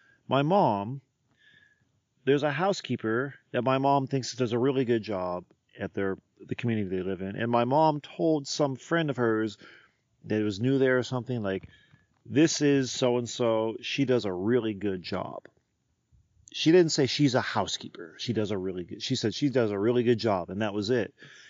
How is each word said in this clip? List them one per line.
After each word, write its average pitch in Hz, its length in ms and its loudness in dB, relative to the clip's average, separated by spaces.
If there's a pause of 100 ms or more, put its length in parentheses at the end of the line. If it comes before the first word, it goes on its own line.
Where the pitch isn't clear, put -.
(280)
My 131 140 2
mom, 139 600 0 (1200)
there's 135 180 4
a 151 80 0
housekeeper 135 840 -2 (160)
that 123 120 -2
my 131 140 2
mom 139 300 2
thinks 135 280 -4
does 120 160 -2
a 120 80 0
really 131 260 2
good 117 180 2
job 90 420 -4 (340)
at 98 140 -6
their, 98 240 -2 (280)
the - 100 -6
community 107 340 -2
they 92 140 -4
live 92 180 -6
in. 95 140 -8
And 117 160 -4
my 120 120 2
mom 147 380 2
told 160 460 -2
some 139 280 -2
friend 165 340 -2
of 120 80 -4
hers 110 400 0 (680)
that 107 180 0
was 101 160 -2
new 131 200 2
there 131 180 4
or 123 60 0
something, 123 380 -6
like, 95 280 -6 (560)
"This 147 360 2
is 139 300 4
so-and-so. 117 920 0
She - 220 -2
does 120 220 2
a 95 80 -2
really 110 400 0
good 95 300 -4
job." - 400 -8 (1080)
She - 200 2
didn't 170 200 8
say, 143 140 2
"She's 131 300 2
a 120 60 2
housekeeper. 90 760 -6
She 120 160 -4
does 104 180 0
a 104 60 -2
really 92 260 -6
good," - 180 -14
she 131 140 -2
said, 110 180 0
"She 143 160 0
does 117 220 2
a 101 80 -2
really 120 240 2
good 117 160 2
job," 95 300 0
and 95 120 -4
that 104 120 -2
was 104 160 -2
it. 120 240 0 (360)